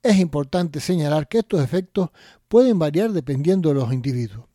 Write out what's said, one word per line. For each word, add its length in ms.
es 180
importante 640
señalar 480
que 100
estos 220
efectos 500
pueden 300
variar 340
dependiendo 580
de 40
los 180
individuos. 640